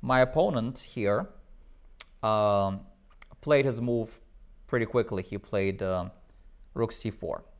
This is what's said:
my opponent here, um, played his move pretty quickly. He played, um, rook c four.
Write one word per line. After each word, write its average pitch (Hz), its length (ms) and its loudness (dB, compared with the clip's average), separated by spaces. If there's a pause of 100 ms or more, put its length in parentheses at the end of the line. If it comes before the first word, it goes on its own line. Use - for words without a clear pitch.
my 127 200 2
opponent 127 580 2
here, 110 480 -2 (960)
um, 101 580 2 (600)
played 143 240 4
his 120 160 -2
move 117 400 -2 (460)
pretty 117 200 0
quickly. 110 360 0
He 101 140 -8
played, 98 460 -2
um, 92 280 -2 (640)
rook 113 200 -2
c - 180 -6
four. - 340 -8 (160)